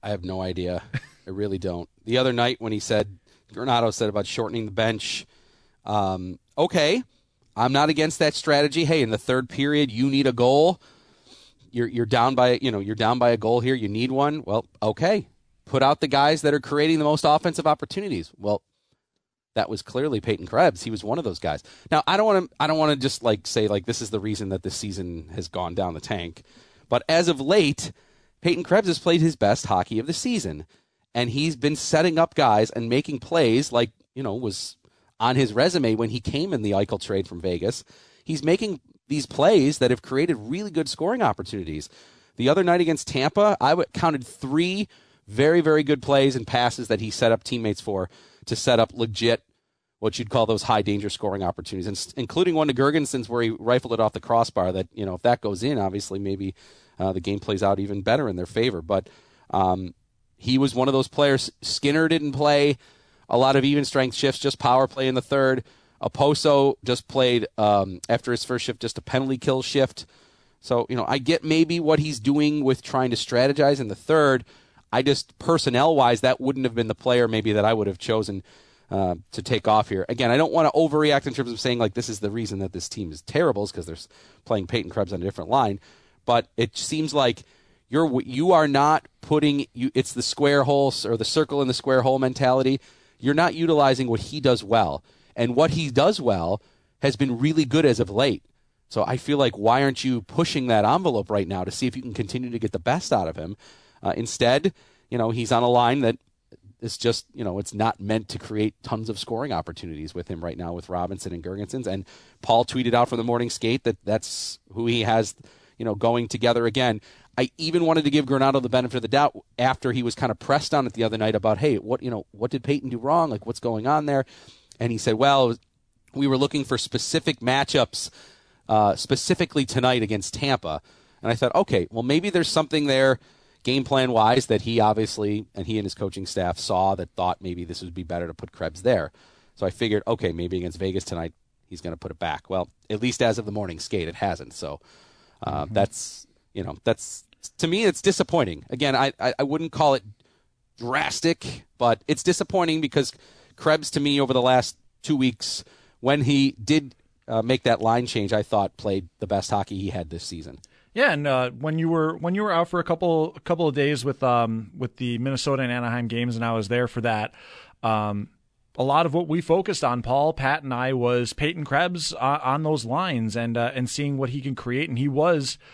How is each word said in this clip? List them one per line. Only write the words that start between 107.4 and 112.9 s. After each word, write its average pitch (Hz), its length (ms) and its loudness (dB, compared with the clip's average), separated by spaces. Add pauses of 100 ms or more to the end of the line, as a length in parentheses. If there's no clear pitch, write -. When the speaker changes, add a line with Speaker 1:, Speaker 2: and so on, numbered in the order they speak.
Speaker 1:
know, 92 140 -4
it's - 140 -8
not 107 280 0
meant 107 280 -2
to - 100 -10
create 107 440 -2
tons 110 260 -6
of 104 100 -6
scoring 120 340 -6
opportunities 80 640 -8
with 87 140 -10
him 85 160 -10
right 78 140 -8
now 85 140 -8
with 87 160 -12
Robinson 90 440 -6
and 85 120 -10
Girgensons. 101 420 -8
And 95 180 -6 (380)
Paul 117 220 4
tweeted 120 280 -2